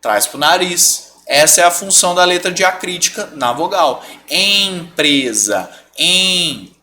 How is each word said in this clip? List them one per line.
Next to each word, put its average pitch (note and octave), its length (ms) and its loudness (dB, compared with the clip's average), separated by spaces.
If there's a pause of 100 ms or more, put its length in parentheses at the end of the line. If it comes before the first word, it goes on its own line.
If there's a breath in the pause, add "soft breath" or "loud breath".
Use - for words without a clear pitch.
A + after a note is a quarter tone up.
traz G#2+ 260 0
pro - 120 -10
nariz. F3 720 0 (140)
Essa D3+ 340 4
é F3 40 6
a F3 60 6
função F#3+ 440 0
da F3+ 100 4
letra F3+ 260 0
diacrítica F3+ 840 -4
na B2+ 180 -2
vogal. D#3+ 520 -2 (240 loud breath)
Empresa, D3+ 1400 0 (260 loud breath)
em F3+ 880 -2